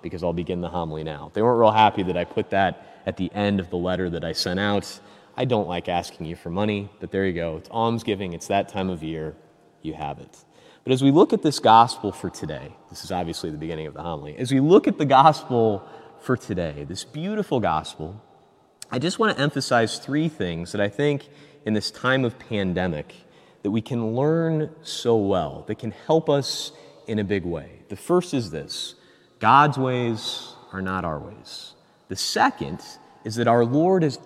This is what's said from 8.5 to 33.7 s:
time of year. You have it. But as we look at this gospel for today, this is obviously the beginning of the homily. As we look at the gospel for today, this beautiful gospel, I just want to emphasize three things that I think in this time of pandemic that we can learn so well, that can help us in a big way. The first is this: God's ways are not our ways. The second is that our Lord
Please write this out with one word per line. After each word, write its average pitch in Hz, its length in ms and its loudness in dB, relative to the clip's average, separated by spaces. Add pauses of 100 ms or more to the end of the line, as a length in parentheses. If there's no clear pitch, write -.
time 95 200 -4
of 82 140 -8
year. 78 320 -8 (480)
You 78 100 -8
have 73 260 -10
it. - 240 -20 (400)
But 127 100 2
as 131 100 0
we 139 80 6
look 175 200 6
at - 120 0
this 151 160 0
gospel 113 520 6
for - 180 -8
today, 76 460 -10 (140)
this - 140 -18
is - 80 -10
obviously 85 400 -4
the 76 60 -10
beginning 80 280 -8
of 76 80 -12
the - 80 -14
homily. 78 340 -8
As 127 160 -4
we 135 80 4
look 160 280 8
at - 100 0
the 156 80 0
gospel 127 840 6 (340)
for 127 140 0
today, 80 520 -6
this 87 160 -10
beautiful 180 560 -4
gospel, 90 600 -4 (720)
I 120 60 -4
just 160 220 -2
want 220 180 2
to 131 40 -2
emphasize 127 580 0
three 151 280 -2
things 87 440 -4
that 104 100 -2
I 104 80 2
think 143 380 -2 (380)
in 110 80 0
this 104 180 -2
time 131 340 0
of 113 140 -4
pandemic 90 760 -4 (480)
that 101 80 -2
we 110 100 0
can 117 320 -4
learn 156 560 0 (120)
so - 340 0
well, 90 520 0
that 107 120 -6
can 110 120 -8
help 160 380 0
us - 440 -2 (340)
in 110 100 -2
a 107 60 0
big 95 220 -2
way. 80 420 -8
The - 80 -10
first 175 380 0
is 113 180 -2
this: - 440 -10 (440)
God's 131 380 6
ways 123 720 -2 (240)
are 95 80 -6
not 95 240 -4
our 78 120 -4
ways. - 560 -16 (360)
The 92 80 -8
second - 640 -2 (420)
is 110 140 -8
that 117 100 2
our 120 160 6
Lord 165 400 4